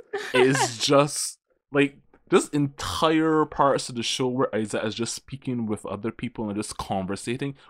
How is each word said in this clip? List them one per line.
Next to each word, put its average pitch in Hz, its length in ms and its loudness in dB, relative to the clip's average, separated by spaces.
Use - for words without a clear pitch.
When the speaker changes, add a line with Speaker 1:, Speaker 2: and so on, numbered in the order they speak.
Speaker 1:
<laughs> - 280 -8
Speaker 2:
It's 127 520 4
just, 143 540 2
like, 139 280 2
this - 220 2
entire 156 960 2
parts 139 420 2
of 123 80 -10
the 117 80 -4
show - 240 0
where 127 260 0
Isaac 107 300 -2
is 110 100 -2
just 113 220 -4
speaking 123 500 -6
with 107 200 -4
other 110 260 -6
people 113 380 -8
and 101 80 -6
just - 200 -6
conversating 113 800 -4